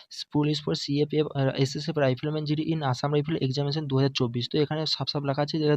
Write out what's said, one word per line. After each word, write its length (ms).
পুলিশ 300
ফোর্স 200
সিএপিএফ, 480
আহ, 280
এসএসএফ 420
রাইফেলম্যান 460
জিডি 200
in 200
আসাম 280
রাইফেল 280
এক্সামিনেশন 460
দু 100
হাজার 180
চব্বিশ। 340
তো 100
এখানে 280
সাব 220
সাব 160
লেখা 180
আছে 160
যে 80